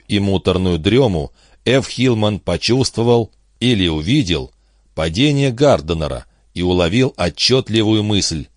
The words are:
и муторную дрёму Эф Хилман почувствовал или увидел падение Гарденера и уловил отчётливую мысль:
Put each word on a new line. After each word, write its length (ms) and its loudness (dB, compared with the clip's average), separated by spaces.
и 100 -2
муторную 600 0
дрёму 540 0
Эф 240 0
Хилман 520 0
почувствовал 920 0
или 280 0
увидел 640 -2
падение 560 0
Гарденера 760 0
и 100 -6
уловил 540 2
отчётливую 840 0
мысль: 440 -2